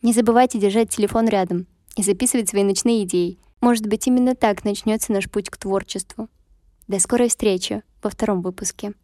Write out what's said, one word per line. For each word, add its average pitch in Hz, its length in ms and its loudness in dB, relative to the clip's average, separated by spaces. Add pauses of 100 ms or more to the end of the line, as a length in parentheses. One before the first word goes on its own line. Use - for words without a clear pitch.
Не 233 100 2
забывайте 233 460 4
держать 208 320 2
телефон 226 380 0
рядом 185 380 0 (300)
и 214 60 -4
записывать 202 460 0
свои 202 160 2
ночные 202 400 0
идеи. 175 340 -2 (220)
Может 233 260 2
быть, 214 200 -2
именно 254 280 2
так 214 300 0
начнётся 214 480 -2
наш 196 180 -2
путь 202 180 -6
к - 80 -18
творчеству. 196 720 -6 (600)
До 196 100 -2
скорой 240 300 2
встречи 202 540 -2 (200)
во 208 80 -4
втором 202 320 -2
выпуске. 185 500 -8 (120)